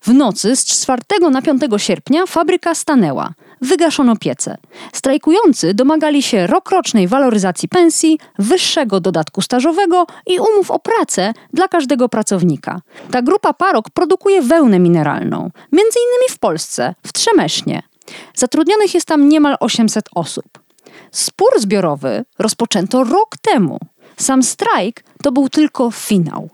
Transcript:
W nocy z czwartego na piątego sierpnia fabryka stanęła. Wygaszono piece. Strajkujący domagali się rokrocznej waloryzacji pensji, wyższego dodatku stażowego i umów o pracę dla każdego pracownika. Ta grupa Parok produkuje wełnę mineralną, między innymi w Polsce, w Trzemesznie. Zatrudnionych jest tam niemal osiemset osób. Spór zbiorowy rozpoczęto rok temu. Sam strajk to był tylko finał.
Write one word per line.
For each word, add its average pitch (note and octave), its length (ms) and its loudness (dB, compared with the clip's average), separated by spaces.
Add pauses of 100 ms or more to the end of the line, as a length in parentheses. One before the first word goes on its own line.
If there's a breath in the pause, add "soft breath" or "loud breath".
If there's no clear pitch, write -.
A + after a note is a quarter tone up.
W A#3 140 0
nocy B3+ 420 2
z - 80 -2
czwartego E4 640 -2
na C4 120 0
piątego C4+ 360 0
sierpnia C4+ 480 -2
fabryka E4+ 480 -2
stanęła. A3 560 0 (300 soft breath)
Wygaszono C#4+ 560 0
piece. - 400 -6 (360 loud breath)
Strajkujący D4+ 840 2
domagali D4 480 2
się F#3 240 0
rokrocznej C#4 640 0
waloryzacji G#3+ 600 0
pensji, D#4+ 500 2 (200 soft breath)
wyższego A3 600 0
dodatku E3+ 420 -2
stażowego E4 640 0 (200 loud breath)
i F4+ 120 0
umów G#4 320 0
o - 80 -2
pracę C4 540 -2 (200 soft breath)
dla F4 160 2
każdego C4 400 0
pracownika. F3+ 720 -2 (300 loud breath)
Ta B3 120 -2
grupa D4+ 300 0
Parok E4+ 380 -2
produkuje F#4 520 0
wełnę B3 360 4
mineralną, D#3+ 720 0 (220 soft breath)
między A4 260 2
innymi B4 320 0
w - 80 -14
Polsce, D#3 560 -4 (120)
w - 60 -16
Trzemesznie. - 680 0 (520 loud breath)
Zatrudnionych E4+ 600 0
jest E4+ 140 -2
tam D4 200 4
niemal D4 320 4
osiemset A3 540 -2
osób. - 300 -8 (680 loud breath)
Spór - 360 -2 (100)
zbiorowy F3 680 -2 (140)
rozpoczęto A3 640 -2
rok F#4 380 -2
temu. A#3+ 360 0 (380 soft breath)
Sam C4 260 0
strajk B3+ 600 -4 (180)
to C#4+ 100 0
był C4+ 160 0
tylko C#4 420 0
finał. - 640 -4